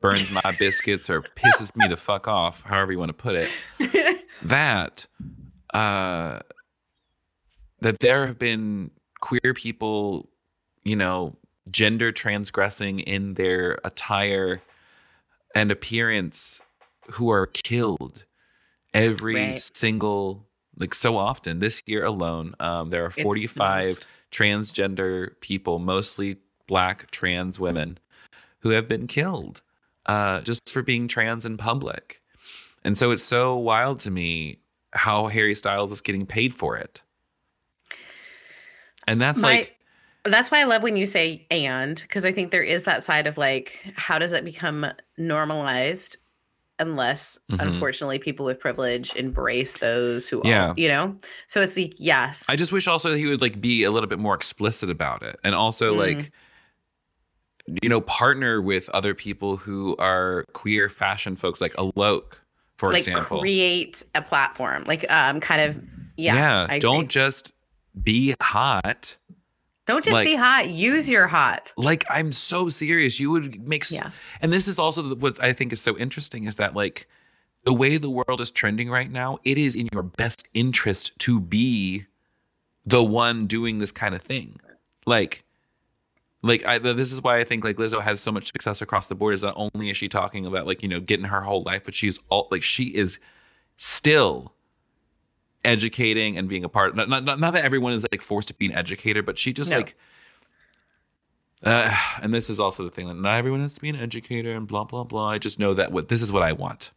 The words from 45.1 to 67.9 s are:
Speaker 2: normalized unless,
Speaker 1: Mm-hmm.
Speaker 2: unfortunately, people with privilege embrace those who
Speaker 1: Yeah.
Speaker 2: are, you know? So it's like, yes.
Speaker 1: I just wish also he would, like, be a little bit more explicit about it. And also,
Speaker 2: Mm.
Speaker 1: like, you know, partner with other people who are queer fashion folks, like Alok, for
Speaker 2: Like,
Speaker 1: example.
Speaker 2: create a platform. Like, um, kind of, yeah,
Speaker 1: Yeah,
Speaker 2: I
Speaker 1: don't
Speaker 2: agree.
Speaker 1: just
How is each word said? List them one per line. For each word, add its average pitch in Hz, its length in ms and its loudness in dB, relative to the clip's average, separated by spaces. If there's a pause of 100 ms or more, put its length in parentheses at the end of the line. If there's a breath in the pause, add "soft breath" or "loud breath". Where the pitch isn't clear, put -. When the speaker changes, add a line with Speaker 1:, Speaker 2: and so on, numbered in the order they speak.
Speaker 2:
normalized 151 1000 -2 (600)
unless, 147 600 -2 (120)
Speaker 1:
Mm-hmm. 101 180 -2
Speaker 2:
unfortunately, 135 520 -2
people 139 260 -6
with 127 140 -4
privilege 123 560 -2
embrace 127 600 -2
those 120 500 -2
who 117 160 -4
Speaker 1:
Yeah. 107 260 4
Speaker 2:
are, 87 60 -4
you 165 120 2
know? 170 280 0 (320 loud breath)
So 208 120 0
it's 190 160 0
like, 175 220 -4
yes. 143 500 0
Speaker 1:
I 131 80 4
just 170 160 0
wish 190 140 2
also 165 280 2
he 147 120 0
would, 143 140 2
like, 110 200 0
be 120 220 4
a 98 80 4
little 110 180 2
bit 95 120 -2
more 104 140 2
explicit 104 560 -2
about 78 340 -4
it. 55 200 -12
And 98 120 2
also, 113 360 2
Speaker 2:
Mm. 104 60 2
Speaker 1:
like, 98 340 0 (1500 soft breath)
you 117 60 2
know, 117 120 4
partner 123 600 2
with 95 280 0
other 98 240 0
people 98 420 -4
who 98 420 -4
are 92 540 2
queer 104 360 0
fashion 98 480 -2
folks, 90 240 -2
like 87 140 -2
Alok, 95 600 2 (440)
for 95 120 2
Speaker 2:
Like, 113 160 4
Speaker 1:
example. 87 340 -2
Speaker 2:
create 185 640 0 (100)
a 151 80 0
platform. 131 640 -2
Like, 160 240 -2
um, 147 300 4
kind 156 220 2
of, 147 180 -2 (360)
yeah, 160 180 2
Speaker 1:
Yeah, 120 360 4
Speaker 2:
I 143 80 0
Speaker 1:
don't 127 260 4
Speaker 2:
agree. 131 40 -8
Speaker 1:
just 135 440 0 (500)